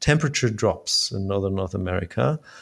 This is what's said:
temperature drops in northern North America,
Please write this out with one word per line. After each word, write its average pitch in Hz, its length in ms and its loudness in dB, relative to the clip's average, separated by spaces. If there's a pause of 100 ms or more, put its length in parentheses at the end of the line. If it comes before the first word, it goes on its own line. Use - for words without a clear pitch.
temperature 147 480 2
drops - 640 0
in 98 140 -2
northern 98 280 0
North 95 200 -4
America, 95 640 0 (220)